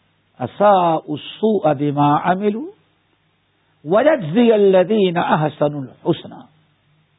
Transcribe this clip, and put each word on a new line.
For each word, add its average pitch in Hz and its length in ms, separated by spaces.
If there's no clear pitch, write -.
أَسَاءُوا 175 680
السُّوءَ 156 640
بِمَا 147 580
عَمِلُوا 214 400
وَيَجْزِيَ 226 720
الَّذِينَ 190 680
أَحْسَنُوا 151 640
الْحُسْنَى۔ - 600